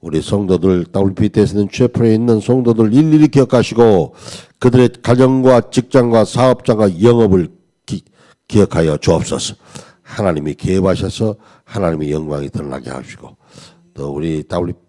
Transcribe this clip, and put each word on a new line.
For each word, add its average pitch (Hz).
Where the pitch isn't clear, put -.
우리 78
성도들, 92
더블유피티에서 98
있는, 101
최프에 117
있는 113
성도들 117
일일이 151
기억하시고 117
그들의 123
가정과 127
직장과 117
사업장과 110
영업을 107
기-, -
기억하여 82
주옵소서. -
하나님이 78
개입하셔서 95
하나님의 80
영광이 73
드러나게 67
하시고 -
또 71
우리 78
더블유 87